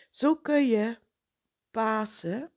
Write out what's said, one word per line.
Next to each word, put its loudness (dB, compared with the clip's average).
Zo 2
kun 2
je -2
Pasen -4